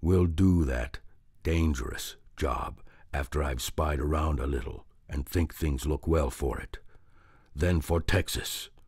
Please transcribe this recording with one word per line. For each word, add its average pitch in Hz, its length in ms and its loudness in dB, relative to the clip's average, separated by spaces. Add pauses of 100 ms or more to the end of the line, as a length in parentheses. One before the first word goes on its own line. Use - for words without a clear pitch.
We'll 90 260 4
do 87 380 4
that 62 360 -4 (420)
dangerous 80 720 0 (200)
job 64 440 -4 (320)
after 71 300 -2
I've 67 200 -2
spied 76 360 -2
around 76 400 0
a 67 80 -2
little 67 400 -4 (220)
and 71 180 -4
think 82 280 0
things 71 320 -2
look 76 200 -2
well 80 240 2
for - 280 -4
it. - 200 -10 (760)
Then 87 260 4
for 85 200 0
Texas - 680 0 (180)